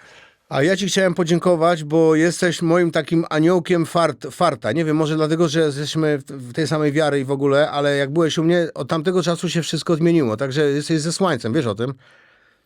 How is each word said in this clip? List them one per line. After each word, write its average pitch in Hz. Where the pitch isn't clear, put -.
A 139
ja 185
ci 196
chciałem 185
podziękować, 170
bo 160
jesteś 165
moim 170
takim 165
aniołkiem 170
fart-, 151
farta. 127
Nie 160
wiem, 156
może 156
dlatego, 160
że 151
jesteśmy 151
w, 131
w 127
tej 156
samej 151
wiary 143
i 131
w 131
ogóle, 139
ale 143
jak 139
byłeś 160
u 160
mnie, 170
od 139
tamtego 170
czasu 170
się 160
wszystko 160
zmieniło, 156
także 135
jesteś 147
zesłańcem, 151
wiesz 143
o 107
tym. 123